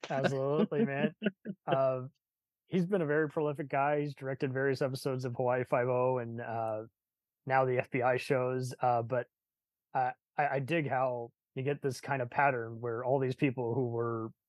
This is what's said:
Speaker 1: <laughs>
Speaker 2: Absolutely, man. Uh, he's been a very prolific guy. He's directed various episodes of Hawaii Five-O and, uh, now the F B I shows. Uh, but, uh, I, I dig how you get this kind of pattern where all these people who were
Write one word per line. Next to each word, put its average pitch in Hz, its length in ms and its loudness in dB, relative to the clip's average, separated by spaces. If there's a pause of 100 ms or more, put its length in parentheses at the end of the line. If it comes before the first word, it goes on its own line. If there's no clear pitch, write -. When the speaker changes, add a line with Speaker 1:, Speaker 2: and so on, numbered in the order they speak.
Speaker 1:
<laughs> - 60 -8
Speaker 2:
Absolutely, 139 760 2
man. 139 280 0 (540)
Uh, 135 360 2 (640)
he's 175 180 0
been 190 160 0
a 156 60 0
very 151 200 2
prolific 147 400 -2
guy. 147 340 2
He's 147 140 -4
directed 135 380 -4
various 135 280 2
episodes 131 440 -2
of 120 100 -4
Hawaii 127 300 2
Five-O 127 540 2
and, 117 220 -8
uh, 113 420 -4 (640)
now 131 180 4
the 127 140 2
F - 100 -2
B 127 120 0
I 127 160 4
shows. 127 640 0
Uh, 120 200 4
but, 120 260 -2 (680)
uh, 127 180 0 (260)
I, 147 100 2
I 139 120 0
dig 147 280 0
how 123 440 -2 (240)
you 131 80 -4
get 143 180 -2
this 131 180 -2
kind 139 220 -2
of 120 80 -4
pattern 117 500 0
where 117 240 -4
all 131 160 2
these 131 160 0
people 123 380 0
who 127 160 0
were 117 420 -4 (180)